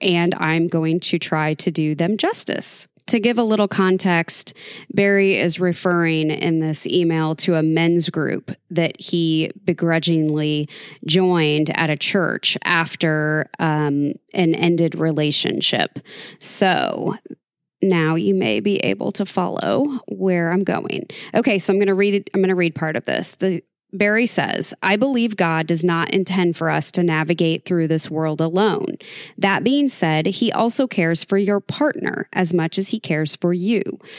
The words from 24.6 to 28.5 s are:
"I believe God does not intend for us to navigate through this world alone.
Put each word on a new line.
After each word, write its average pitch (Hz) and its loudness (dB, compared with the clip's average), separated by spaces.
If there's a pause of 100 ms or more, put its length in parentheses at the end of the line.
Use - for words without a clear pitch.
"I 196 2
believe 233 0
God 160 2
does 165 0
not 170 0
intend 180 2
for 165 -2
us 156 -2
to 180 0
navigate 160 0
through 170 0
this 160 -2
world 156 -2
alone. 175 0 (400)